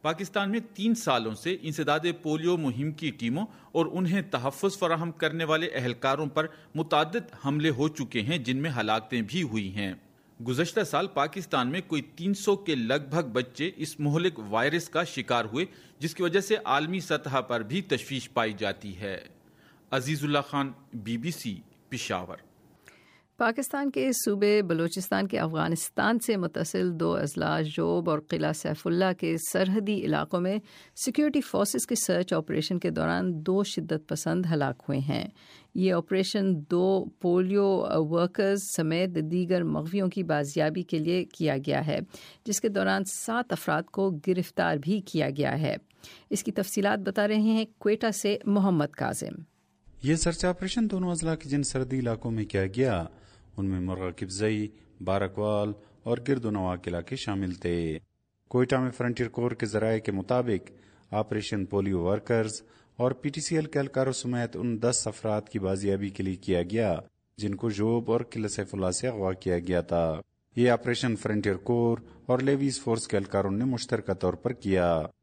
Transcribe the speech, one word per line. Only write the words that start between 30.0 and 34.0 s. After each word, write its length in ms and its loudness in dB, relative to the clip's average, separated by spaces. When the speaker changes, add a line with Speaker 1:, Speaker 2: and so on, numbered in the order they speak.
Speaker 2:
علاقوں 340 0
میں 180 0
سیکیورٹی 460 2
forces 460 0
کے 80 0
سرچ 380 0
operation 460 0
کے 100 0
دوران 560 0
دو 180 2
شدت 460 -4